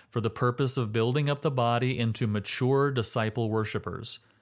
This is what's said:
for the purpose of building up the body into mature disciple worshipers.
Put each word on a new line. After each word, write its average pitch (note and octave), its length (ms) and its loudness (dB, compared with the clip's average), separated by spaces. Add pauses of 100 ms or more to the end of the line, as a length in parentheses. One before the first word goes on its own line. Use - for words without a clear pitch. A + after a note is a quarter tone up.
(100)
for A#2+ 100 -2
the A2+ 100 0
purpose B2+ 460 0
of A2+ 160 0
building B2 380 2
up C#3+ 120 -4
the D#3+ 100 0
body A#2+ 440 2
into A2+ 300 0
mature C3 640 2
disciple A2+ 580 0
worshipers. G#2+ 720 -4 (240)